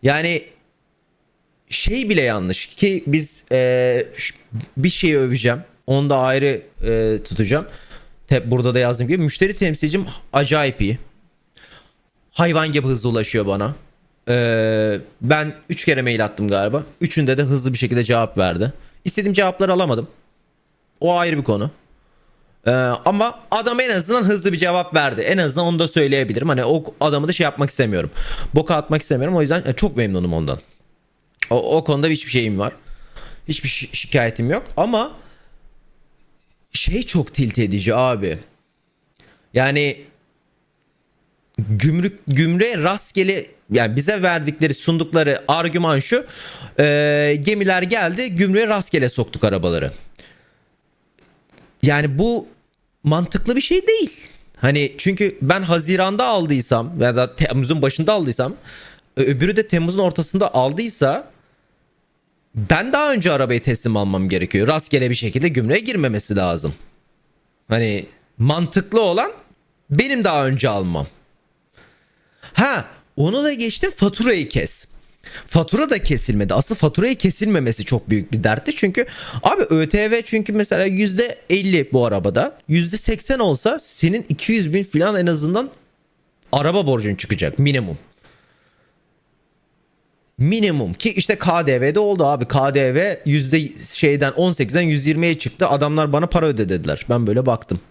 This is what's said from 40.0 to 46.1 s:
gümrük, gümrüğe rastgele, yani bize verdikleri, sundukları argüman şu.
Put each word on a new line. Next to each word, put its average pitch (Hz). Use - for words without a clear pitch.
gümrük, 156
gümrüğe 170
rastgele, 190
yani 113
bize 180
verdikleri, 156
sundukları 160
argüman 165
şu. 240